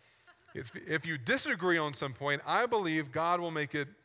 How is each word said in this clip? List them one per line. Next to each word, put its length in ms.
If, 220
if 300
you 140
disagree 580
on 160
some 200
point, 300
I 220
believe 460
God 280
will 120
make 240
it 140